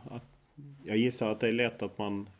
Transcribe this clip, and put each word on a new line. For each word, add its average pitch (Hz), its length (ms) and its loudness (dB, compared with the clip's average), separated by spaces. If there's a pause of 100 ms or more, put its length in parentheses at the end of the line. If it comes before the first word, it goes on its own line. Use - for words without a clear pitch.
(120)
att, 120 140 -12 (600)
jag 104 120 0
gissar 120 340 4
att 107 100 -2
det 120 80 4
är 110 40 2
lätt 117 300 0
att 101 160 -6
man 101 420 -4